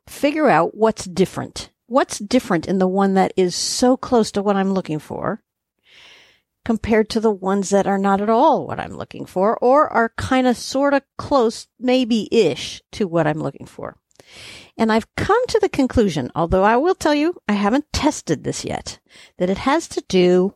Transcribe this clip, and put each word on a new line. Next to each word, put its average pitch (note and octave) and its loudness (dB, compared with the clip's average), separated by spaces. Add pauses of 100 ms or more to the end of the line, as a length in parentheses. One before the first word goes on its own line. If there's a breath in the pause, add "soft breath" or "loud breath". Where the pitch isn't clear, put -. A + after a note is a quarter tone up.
figure D4 0
out E3+ 2
what's A3 0
different. E3 -4 (160)
What's C#4 -2
different G3+ 0
in G3 0
the F#3 2
one G3 2
that F#3 2
is F3+ 2
so - 0
close A3 0
to G3+ -4
what G3+ 0
I'm G3 0
looking D#3+ -4
for - -8 (1200 soft breath)
compared A3 0
to A#3 -2
the A3 2
ones F#3+ -2
that G3 4
are G3 0
not G3 0
at G#3 -2
all A3+ 2
what - -8
I'm - -12
looking - -14
for G3 0
or C#4 4
are A3+ 0
kinda B3+ 0
sorta C#4 0 (140)
close, A#3 0 (100)
maybe-ish, A3+ 0 (120)
to F#3+ -4
what E3 0
I'm D3+ -4
looking C#3 -8
for. - -16 (800 loud breath)
And A3 0
I've A3 -2
come A#4 2
to A4 0
the F#4 2
conclusion, G3+ 0
although E3+ 0
I A3+ 4
will F4 2
tell D4+ 0
you, D4+ 0 (140)
I G#3 0
haven't G#3 0
tested - -2
this - -6
yet, - -10 (380 loud breath)
that F3+ -2
it G3 -2
has D4+ -2
to - -8
do F3+ 4